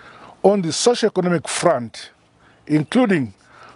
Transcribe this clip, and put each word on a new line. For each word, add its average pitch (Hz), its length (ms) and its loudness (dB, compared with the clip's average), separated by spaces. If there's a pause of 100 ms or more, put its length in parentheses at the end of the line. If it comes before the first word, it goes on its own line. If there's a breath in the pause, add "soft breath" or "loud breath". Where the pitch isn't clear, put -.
(420 loud breath)
on 202 200 2
the 160 100 -4
socio-economic 185 720 0
front, 127 640 -2 (560 soft breath)
including 151 680 0 (420 loud breath)